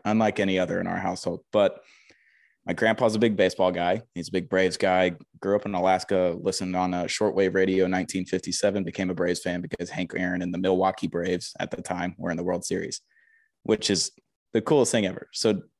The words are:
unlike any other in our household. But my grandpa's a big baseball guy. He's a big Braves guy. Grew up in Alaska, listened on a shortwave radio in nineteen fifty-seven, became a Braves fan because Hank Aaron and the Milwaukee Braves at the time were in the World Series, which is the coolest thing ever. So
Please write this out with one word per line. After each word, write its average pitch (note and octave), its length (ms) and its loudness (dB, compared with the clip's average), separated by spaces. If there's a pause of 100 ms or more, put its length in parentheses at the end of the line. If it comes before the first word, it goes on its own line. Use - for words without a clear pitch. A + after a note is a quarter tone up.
unlike G#2+ 360 2
any F#2+ 180 2
other F#2 220 0
in F2+ 60 -4
our F2+ 120 -4
household. F#2 540 -6
But G2+ 280 2 (840)
my F2+ 100 -2
grandpa's A2 420 2
a - 20 0
big A2 160 4
baseball F#2 380 2
guy. F2 300 0 (120)
He's F2 140 -10
a - 40 -12
big F2+ 160 -2
Braves F#2 280 2
guy. F#2 400 2 (240)
Grew G2+ 160 2
up G2+ 100 -2
in G#2 80 -6
Alaska, F2+ 640 2
listened F#2 360 -2
on F#2 180 0
a F2 120 -2
shortwave F#2+ 480 0
radio F#2+ 320 4
in F2+ 40 0
nineteen F#2 340 -2
fifty-seven, F#2+ 600 -2
became F#2 260 -4
a F2+ 40 -2
Braves F2+ 260 0
fan F2+ 220 -4
because E2+ 280 -8
Hank F2 240 -6
Aaron F2+ 280 -2
and F2 120 -4
the F2+ 40 -4
Milwaukee F#2 500 2
Braves F2 500 -4
at - 140 -6
the - 100 -8
time F2+ 360 -4
were F2 120 -6
in E2 60 -4
the F2+ 80 -6
World F2+ 200 -2
Series, - 360 -4 (640)
which - 260 0
is F2+ 220 0 (400)
the A2+ 80 4
coolest C#3 320 4
thing G#2+ 140 2
ever. - 260 -8
So G#2+ 300 0 (180)